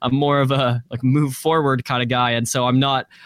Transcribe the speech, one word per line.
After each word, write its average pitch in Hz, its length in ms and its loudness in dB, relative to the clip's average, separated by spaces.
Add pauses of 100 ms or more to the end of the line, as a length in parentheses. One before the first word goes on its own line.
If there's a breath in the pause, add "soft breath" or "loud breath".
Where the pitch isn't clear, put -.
I'm 127 120 -2
more 143 280 2
of 131 100 0
a, 123 400 0
like, 120 100 -8
move 135 360 0
forward 143 480 0
kind 123 180 -2
of 117 60 -4
guy, 123 220 0
and 117 140 0
so 123 220 0
I'm 127 120 2
not, 135 280 0 (180 loud breath)